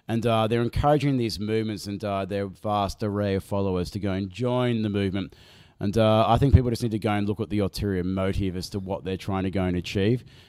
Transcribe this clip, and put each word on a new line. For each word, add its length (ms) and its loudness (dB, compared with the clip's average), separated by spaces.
And, 200 -2
uh, 200 2
they're 140 0
encouraging 560 2
these 220 -2
movements 480 -4
and, 160 -6
uh, 220 -2
their 200 -4
vast 560 -4
array 320 0
of 100 0
followers 480 -2
to 80 -6
go 120 -2
and 180 -4
join 540 -2
the 60 -2
movement. 460 -2
And, 180 0
uh, 300 6
I 100 6
think 160 6
people 160 6
just 140 -2
need 80 0
to 80 -2
go 140 0
and 140 0
look 120 -2
at 100 -4
the 100 0
ulterior 440 0
motive 520 -2
as 160 -8
to 80 -6
what 260 -8
they're 120 -4
trying 280 -4
to 40 0
go 140 -2
and 120 0
achieve. 480 0